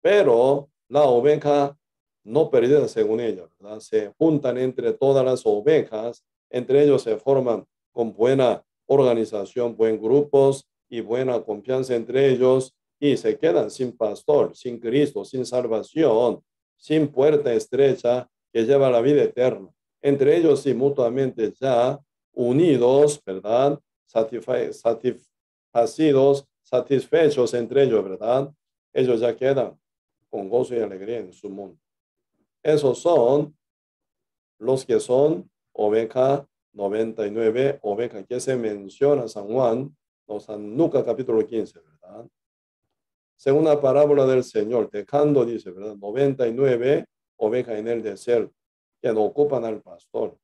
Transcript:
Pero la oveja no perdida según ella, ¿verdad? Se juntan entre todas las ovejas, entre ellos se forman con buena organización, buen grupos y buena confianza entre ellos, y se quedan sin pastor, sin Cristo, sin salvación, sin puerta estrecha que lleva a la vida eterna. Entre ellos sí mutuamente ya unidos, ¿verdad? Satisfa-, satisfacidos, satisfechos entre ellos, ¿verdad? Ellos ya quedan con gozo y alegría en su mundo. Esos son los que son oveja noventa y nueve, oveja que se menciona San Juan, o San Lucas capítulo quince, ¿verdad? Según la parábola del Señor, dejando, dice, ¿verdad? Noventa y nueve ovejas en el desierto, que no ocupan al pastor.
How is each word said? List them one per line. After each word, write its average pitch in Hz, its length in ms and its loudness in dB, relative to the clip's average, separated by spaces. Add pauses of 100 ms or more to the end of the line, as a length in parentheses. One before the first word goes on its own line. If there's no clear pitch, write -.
Pero 143 640 2 (200)
la 143 160 2
oveja 143 720 2 (460)
no 147 260 -2
perdida 131 380 4
según 110 320 -2
ella, 95 280 -8 (100)
¿verdad? 104 220 -18
Se 107 380 -4
juntan 147 400 0
entre 127 340 -4
todas 135 320 2
las 127 220 -2
ovejas, 113 800 -2 (240)
entre 127 340 2
ellos 139 180 4
se 110 140 -4
forman 127 480 -2 (260)
con 117 220 -4
buena 120 500 0 (260)
organización, 117 880 0
buen 110 240 0
grupos 139 680 2 (200)
y 120 120 -10
buena 120 420 -4
confianza 123 540 -4
entre 120 320 0
ellos, 127 440 2 (280)
y 143 160 2
se 107 200 -2
quedan 156 340 0
sin 123 260 -8
pastor, 143 580 -2
sin 120 240 -12
Cristo, 135 460 -2
sin 127 200 -8
salvación, 123 1000 0 (320)
sin 151 320 -2
puerta 143 440 2
estrecha 123 800 0 (220)
que 113 120 0
lleva 135 220 4
a 131 40 2
la 120 100 4
vida 135 240 4
eterna. 107 480 -2 (300)
Entre 143 340 2
ellos 160 240 2
sí 139 120 -2
mutuamente 127 800 -2
ya 131 480 -2 (320)
unidos, 135 920 2
¿verdad? 117 560 -2 (280)
Satisfa-, 123 640 -4
satisfacidos, 135 1700 0 (160)
satisfechos 139 920 0
entre 120 300 0
ellos, 110 200 2
¿verdad? 117 480 -4 (400)
Ellos 127 280 0
ya 117 160 -2
quedan 131 400 -2 (540)
con 101 180 -10
gozo 123 280 -2
y - 20 -2
alegría 104 400 -8
en 92 140 -14
su 98 180 -16
mundo. 98 280 -16 (840)
Esos 143 380 0
son 147 560 2 (1000)
los 131 260 -2
que 110 160 0
son 151 500 0 (220)
oveja 117 760 -2 (240)
noventa 110 540 -4
y 101 40 -4
nueve, 117 500 0
oveja 107 440 -6
que 123 140 -8
se 131 160 -4
menciona 117 760 -2
San 101 180 -12
Juan, 123 500 -2 (300)
o 104 140 -10
San 104 360 -14
Lucas 143 280 0
capítulo 113 420 -2
quince, - 340 -8
¿verdad? 101 460 -20 (1080)
Según 143 300 2
la 147 160 2
parábola 139 460 4
del 127 180 2
Señor, 110 460 -2
dejando, 139 560 0
dice, 113 240 -10
¿verdad? 101 260 -14
Noventa 127 500 -2
y 113 60 -4
nueve 131 540 0 (320)
ovejas 117 400 -4
en 110 100 -8
el 117 140 -4
desierto, 107 520 -4 (460)
que 131 120 -2
no 107 120 0
ocupan 135 400 -2
al 110 160 -8
pastor. 107 640 -12